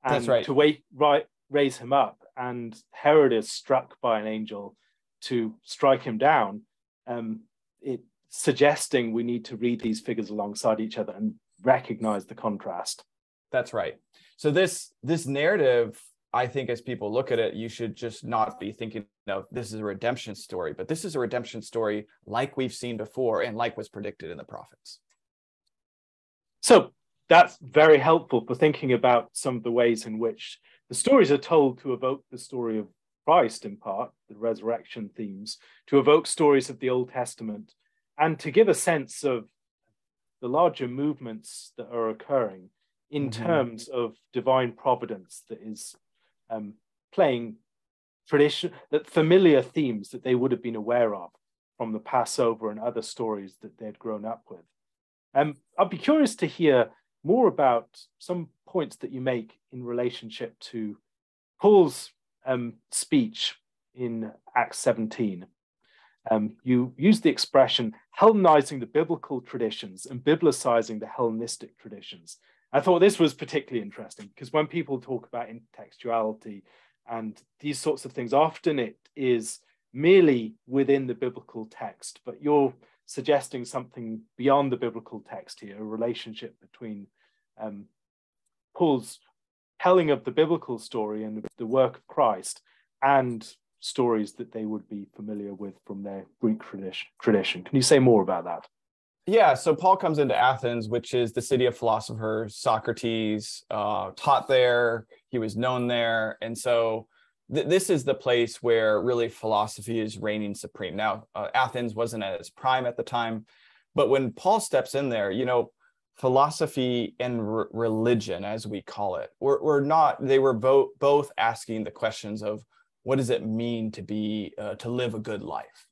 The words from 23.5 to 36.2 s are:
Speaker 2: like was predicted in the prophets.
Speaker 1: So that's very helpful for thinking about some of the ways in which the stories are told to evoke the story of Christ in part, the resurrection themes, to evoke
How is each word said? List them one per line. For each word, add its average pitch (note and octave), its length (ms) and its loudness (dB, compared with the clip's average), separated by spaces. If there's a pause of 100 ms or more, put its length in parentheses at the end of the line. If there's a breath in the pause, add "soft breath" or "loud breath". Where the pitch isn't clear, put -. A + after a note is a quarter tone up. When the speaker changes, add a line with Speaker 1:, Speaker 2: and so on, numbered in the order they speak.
Speaker 2:
like A#2 200 -4
was G#2+ 120 -12
predicted G2 420 -12
in E2+ 60 -12
the C2+ 80 -16
prophets. - 560 -20 (1600)
Speaker 1:
So - 300 8 (380)
that's E3+ 340 8
very D3+ 360 8
helpful C3+ 480 2
for B2+ 80 -4
thinking C#3 380 2
about A#2+ 400 4
some B2+ 240 -4
of A2 60 -8
the A#2+ 80 -2
ways A#2 360 2
in A2 120 -8
which A2+ 400 -6 (300 soft breath)
the - 60 -12
stories F#3 360 4
are C#3+ 80 4
told C#3 400 2
to C3 140 -6
evoke C3 380 -4
the B2 80 -16
story A#2 400 -6
of G#2 100 -8 (380)
Christ D3+ 380 4
in G#2 120 -12
part, G#2 340 -8 (180)
the G#2+ 80 -20
resurrection A2+ 800 -6
themes, G2+ 420 -12 (280 soft breath)
to C#3 120 4
evoke D3 280 6